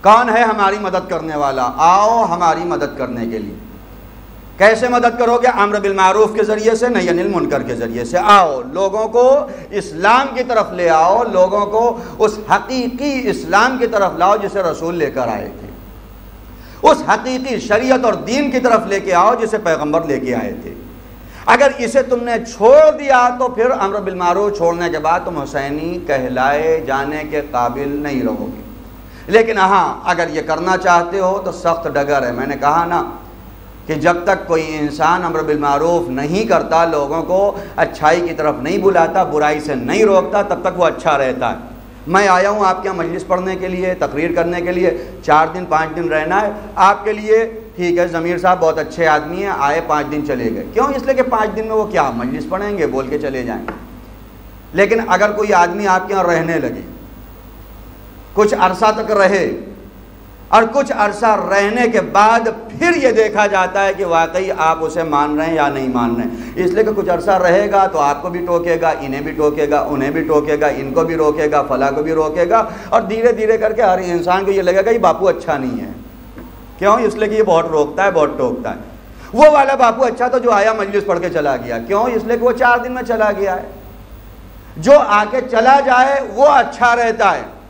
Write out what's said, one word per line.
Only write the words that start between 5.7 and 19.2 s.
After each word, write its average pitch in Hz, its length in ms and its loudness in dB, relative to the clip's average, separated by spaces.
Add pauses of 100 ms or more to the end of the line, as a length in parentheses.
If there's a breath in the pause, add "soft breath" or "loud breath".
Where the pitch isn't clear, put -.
बिल 196 160 -2
मारूफ 196 400 4
के 220 80 2
ज़रिए 214 300 2
से, 233 140 0
नही 190 200 0
अनिल 175 200 0
मुनकर 151 340 -2
के 120 120 -6
ज़रिए 117 300 -6
से। 120 140 -2
आओ, 180 440 4
लोगों 190 440 -2
को 254 460 4 (200 loud breath)
इस्लाम 208 600 0
की 247 80 -4
तरफ 233 320 0
ले 175 140 0
आओ, 175 360 4
लोगों 196 420 2
को 226 380 -2 (160 loud breath)
उस 208 300 0
हकीकी 254 680 -2
इस्लाम 208 580 0
की 240 80 0
तरफ 196 320 -2
लाओ 196 200 2
जिसे 202 240 -4
रसूल 165 320 -4
लेकर 135 340 -4
आए 101 200 -6
थे। 101 200 -16 (1200 loud breath)
उस - 200 2
हकीकी 254 520 -2
शरीयत 254 440 2
और 214 120 2
दीन 254 340 -2
की 254 100 0
तरफ 226 280 2
लेके 196 240 -2
आओ 190 220 4